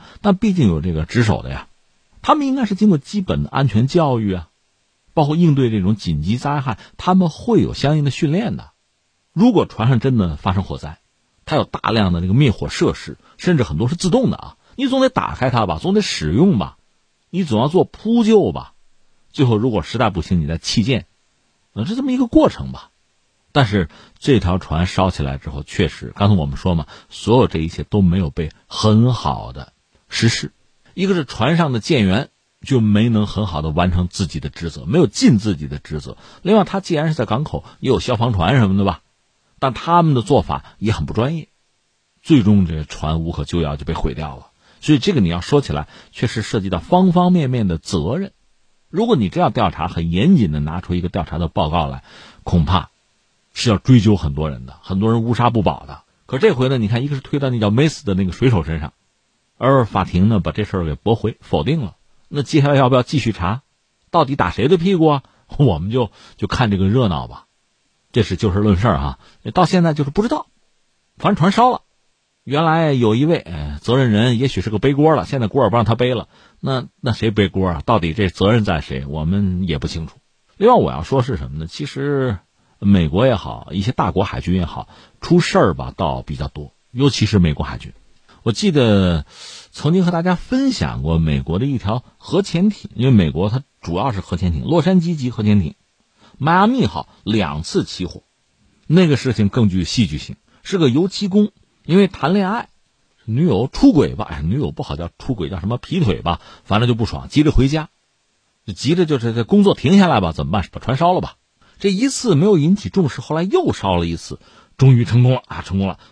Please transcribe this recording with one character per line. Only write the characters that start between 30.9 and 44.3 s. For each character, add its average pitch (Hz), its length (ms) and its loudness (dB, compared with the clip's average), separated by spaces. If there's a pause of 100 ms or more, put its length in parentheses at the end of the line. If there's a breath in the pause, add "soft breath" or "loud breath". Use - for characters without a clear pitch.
一 185 140 -2
个 196 60 0
是 160 100 -2
船 143 320 -2
上 160 160 0
的 113 80 -2
舰 123 240 2
员 95 240 0 (320)
就 131 180 0
没 107 300 4
能 107 180 2
很 107 220 -4
好 78 140 -6
的 80 80 -4
完 87 200 0
成 87 160 0
自 87 220 -4
己 78 100 -10
的 76 100 -8
职 - 220 -10
责， 64 160 -14
没 117 100 -2
有 175 120 4
尽 160 320 4
自 101 160 -2
己 73 100 -10
的 69 140 -10
职 76 200 -10
责。 65 160 -14 (240 loud breath)
另 202 160 2
外， 196 60 4
他 196 160 -4
既 190 160 -4
然 156 140 0
是 156 60 -2
在 120 120 -2
港 120 160 -2
口， - 220 -8 (160 loud breath)
也 131 100 -2
有 104 80 2
消 123 160 -2
防 117 180 0
船 98 260 2
什 104 120 4
么 98 80 2
的 101 60 2
吧， 92 160 -2 (580)
但 131 160 -2
他 170 300 2
们 151 100 2
的 117 80 2
做 120 200 2
法 71 220 -6 (140)
也 104 140 -2
很 87 120 -4
不 - 80 -8
专 139 240 -2
业， 156 120 -12 (760)
最 135 220 4
终 101 200 6
这 80 200 -4
船 80 380 -4
无 82 100 -6
可 73 120 -6
救 87 160 -2
药 73 160 -2
就 69 80 -14
被 78 80 -4
毁 76 220 -4
掉 71 220 -10